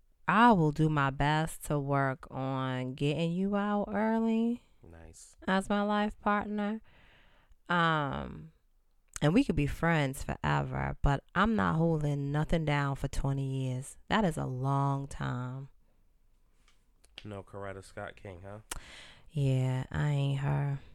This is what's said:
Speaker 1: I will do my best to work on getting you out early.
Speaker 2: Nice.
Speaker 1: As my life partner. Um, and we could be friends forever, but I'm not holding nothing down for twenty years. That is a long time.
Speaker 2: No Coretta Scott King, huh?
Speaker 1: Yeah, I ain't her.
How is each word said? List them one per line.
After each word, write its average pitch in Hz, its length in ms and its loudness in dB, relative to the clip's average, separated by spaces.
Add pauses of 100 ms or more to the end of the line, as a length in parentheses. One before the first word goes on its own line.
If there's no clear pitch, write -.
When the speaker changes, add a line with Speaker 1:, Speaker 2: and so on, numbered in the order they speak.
(280)
Speaker 1:
I 226 240 8
will 160 200 6
do 156 160 4
my 143 220 2
best 147 560 0
to 151 120 0
work 139 520 0
on 131 640 -2
getting 151 380 0
you 196 240 -2
out 208 360 0
early. 226 680 0 (200)
Speaker 2:
Nice. - 540 -20 (100)
Speaker 1:
As 190 220 0
my 202 140 2
life 208 380 0
partner. 208 600 -2 (880)
Um, 151 840 0 (720)
and 151 120 4
we 262 100 4
could 170 120 -2
be 143 100 2
friends 151 580 0
forever, 139 800 -2
but 139 200 4 (120)
I'm 214 200 2
not 185 220 2
holding 147 560 0
nothing 156 320 0
down 143 320 0
for 143 120 -6
twenty 139 380 -2
years. 131 500 -4 (120)
That 214 160 2
is 156 140 0
a 139 80 -4
long 139 640 0
time. 131 600 -6 (1600)
Speaker 2:
No 101 180 -12
Coretta 98 420 -12
Scott - 360 -12
King, 95 220 -14
huh? 101 180 -16 (680)
Speaker 1:
Yeah, 131 640 0
I 147 160 0
ain't 139 320 0
her. 143 380 -2 (160)